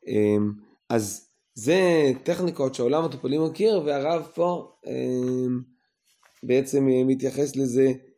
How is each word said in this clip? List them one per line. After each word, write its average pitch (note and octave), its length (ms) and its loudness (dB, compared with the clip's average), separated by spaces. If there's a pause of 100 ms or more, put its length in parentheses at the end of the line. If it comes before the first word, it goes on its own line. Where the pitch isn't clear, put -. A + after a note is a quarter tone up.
אה, G#2+ 300 2 (520)
אז G#2+ 400 -4 (240)
זה D#3+ 580 2 (120)
טכניקות E3 520 -2
שהעולם C3+ 280 0
הטיפולי C3+ 340 -4
מכיר, E3+ 480 0
והרב D3 480 -2
פה, F3 380 -2 (160)
אה, B2+ 60 -8 (1500)
בעצם, C3+ 460 2
אה, B2+ 140 4
מתייחס C3+ 520 0
לזה C3 380 2 (240)